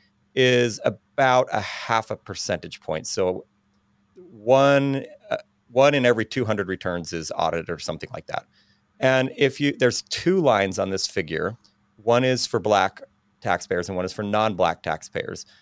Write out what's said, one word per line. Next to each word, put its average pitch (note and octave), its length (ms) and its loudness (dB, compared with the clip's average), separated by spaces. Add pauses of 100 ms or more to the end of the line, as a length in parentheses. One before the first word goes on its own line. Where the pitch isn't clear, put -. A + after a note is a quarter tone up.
(340)
is B2 500 2
about B2+ 680 0
a G#2+ 100 -2
half - 500 -4
a G#2+ 60 -8
percentage - 680 -8
point. E2 240 -6
So F#2 400 -2 (680)
one C3+ 920 2 (640)
one C3+ 240 4
in C3 100 2
every A2+ 200 4
two B2+ 200 -4
hundred G2+ 240 -2
returns F2 440 -4
is E2 240 -6
audited D#2+ 340 -2
or E2 80 -6
something D#2+ 340 -10
like - 140 -14
that. - 200 -8 (520)
And C3 380 2
if C#3 240 0
you, C#3+ 180 0
there's B2 240 2
two - 380 0
lines G2+ 380 2
on F#2+ 120 -2
this F#2+ 160 -4
figure. E2 500 -4 (400)
One A#2+ 280 2
is B2+ 220 0
for A2+ 140 -2
Black F#2+ 420 2 (380)
taxpayers F2+ 480 -4
and G2 80 -6
one F2+ 80 -4
is F2+ 80 -6
for A2 100 -8
non-Black G2+ 600 0
taxpayers. - 640 -8 (160)